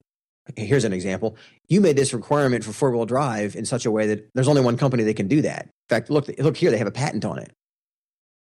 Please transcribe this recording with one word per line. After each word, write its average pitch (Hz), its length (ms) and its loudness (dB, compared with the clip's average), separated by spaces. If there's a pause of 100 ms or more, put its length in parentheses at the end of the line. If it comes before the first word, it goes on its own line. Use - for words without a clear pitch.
(560)
here's 113 300 0
an 98 80 0
example, 95 420 -4 (320)
"You 196 140 4
made 156 160 4
this 131 160 0
requirement 123 500 0
for 110 80 -10
four-wheel 120 340 0
drive 107 520 -2
in 107 80 -8
such 123 200 -4
a 113 60 0
way 107 160 0
that 107 260 -4
there's 127 140 2
only 143 140 2
one 120 160 2
company 127 260 0
that 107 140 0
can 101 100 -2
do 143 140 2
that. 78 220 -4
In - 260 -20
fact, 113 200 0
look, 143 200 0 (100)
look 143 160 2
here, 165 160 2
they 110 60 2
have 107 100 0
a 98 40 -6
patent 120 340 -4
on 69 140 -4
it." 53 120 -16 (920)